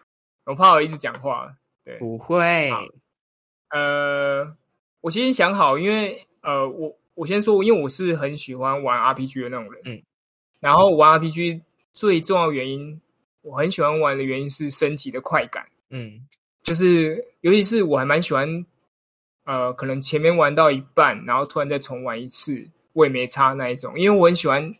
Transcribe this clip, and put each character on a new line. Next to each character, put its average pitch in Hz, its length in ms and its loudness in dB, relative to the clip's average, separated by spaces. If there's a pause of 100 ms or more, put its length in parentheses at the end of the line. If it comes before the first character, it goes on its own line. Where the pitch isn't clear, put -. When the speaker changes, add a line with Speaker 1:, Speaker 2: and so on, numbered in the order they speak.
(460)
Speaker 1:
我 139 100 -8
怕 185 180 8
我 151 80 6
一 156 60 -2
直 156 100 -10
讲 120 240 -8
话， 127 280 -6 (360)
对。 120 140 -16
Speaker 2:
不 113 180 -10
会。 170 540 0
Speaker 1:
好。 113 120 -6 (840)
呃， 143 760 -2 (560)
我 165 100 -6
先 247 200 0
想 190 220 2
好， 147 240 2
因 180 120 -2
为， 214 360 -4 (160)
呃， 139 260 -4
我， 151 260 -10 (200)
我 165 140 -8
先 202 140 0
说， 208 220 2
因 226 100 4
为 180 80 2
我 139 60 -4
是 175 280 -2
很 143 200 -6
喜 131 200 -12
欢 135 280 -2
玩 123 160 0
R 123 140 2
P 131 140 -6
G 131 140 -8
的 120 80 -8
那 127 80 -10
种 110 140 -12
人。 - 140 -20
Speaker 2:
嗯。 120 160 -14 (580)
Speaker 1:
然 143 140 2
后 190 180 8
玩 151 200 8
R 160 80 6
P 165 100 -2
G 165 320 -4 (320)
最 190 260 2
重 185 200 0
要 165 80 2
的 151 60 0
原 131 140 -6
因， 143 320 -10 (420)
我 139 140 -16
很 156 160 0
喜 175 100 -4
欢 151 180 2
玩 139 180 0
的 135 60 -4
原 131 180 -4
因 143 80 -8
是 147 200 -8
升 147 280 -2
级 135 140 -10
的 131 100 -8
快 151 260 -2
感。 - 160 -12 (280)
Speaker 2:
嗯。 120 340 -14 (380)
Speaker 1:
就 170 120 -2
是， 170 480 2 (180)
尤 170 100 4
其 208 120 6
是 214 200 0
我 147 140 2
还 131 80 0
蛮 147 160 2
喜 165 120 -4
欢， 156 320 -2 (800)
呃， 127 280 -4
可 135 120 -10
能 135 140 -4
前 147 220 -4
面 170 140 4
玩 147 180 2
到 156 160 6
一 135 100 0 (140)
半， 131 320 4
然 120 100 0
后 139 80 0
突 151 160 -6
然 143 80 -2
再 147 120 -4
重 127 240 -12
玩 117 180 -8
一 127 60 -12
次， 127 360 -6 (300)
我 160 100 4
也 143 80 4
没 127 140 -4
差 135 280 0
那 135 180 -6
一 123 40 -4
种。 123 240 -12
因 196 120 4
为 208 40 4
我 175 120 6
很 175 80 6
喜 170 120 -2
欢 143 320 -2